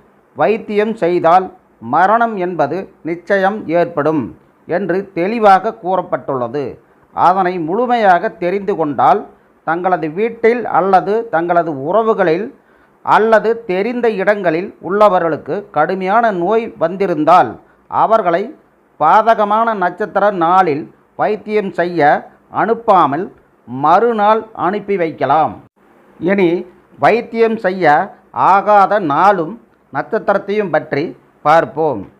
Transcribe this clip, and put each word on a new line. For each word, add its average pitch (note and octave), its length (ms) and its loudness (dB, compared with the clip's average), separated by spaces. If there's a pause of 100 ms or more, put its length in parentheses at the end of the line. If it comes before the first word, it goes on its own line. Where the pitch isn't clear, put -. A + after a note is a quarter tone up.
(360)
வைத்தியம் G#3 680 -2
செய்தால் F3 440 2 (460)
மரணம் G#3+ 420 2 (100)
என்பது D#3+ 300 -4 (320)
நிச்சயம் G3 500 -2 (220)
ஏற்படும் D3+ 420 0 (460)
என்று F3+ 280 -4 (200)
தெளிவாக G3+ 560 2 (100)
கூறப்பட்டுள்ளது. D3 800 -4 (540)
அதனை F3+ 360 2 (140)
முழுமையாக G#3+ 600 2 (120)
தெரிந்து F#3+ 380 -2
கொண்டால் D3+ 420 2 (460)
தங்களது E3+ 400 -2 (100)
வீட்டில் A3+ 440 0 (180)
அல்லது F#3 340 2 (220)
தங்களது E3+ 380 0 (160)
உறவுகளில் G3 560 0 (600)
அல்லது G#3+ 460 2 (180)
தெரிந்த A#3 380 -2 (160)
இடங்களில் F#3 460 0 (200)
உள்ளவர்களுக்கு F3+ 680 0 (200)
கடுமையான F#3+ 640 0
நோய் A3 260 0 (160)
வந்திருந்தால் E3+ 680 2 (400)
அவர்களை F3+ 520 0 (580)
பாதகமான G#3+ 720 2 (100)
நட்சத்திர G3 440 -2 (140)
நாளில் E3+ 420 2 (380)
வைத்தியம் G3+ 560 -4
செய்ய E3+ 320 2 (520)
அனுப்பாமல் F#3 640 2 (440)
மறுநாள் G#3 760 2 (240)
அனுப்பி G3+ 380 -4
வைக்கலாம். C#3 500 0 (800)
இனி F#3+ 180 2 (560)
வைத்தியம் A3+ 580 0
செய்ய F3 320 2 (560)
ஆகாத G3+ 480 4 (140)
நாளும் F3+ 420 2 (360)
நட்சத்திரத்தையும் G3 840 -4
பற்றி D3 300 -4 (420)
பார்ப்போம். D3+ 560 0 (160)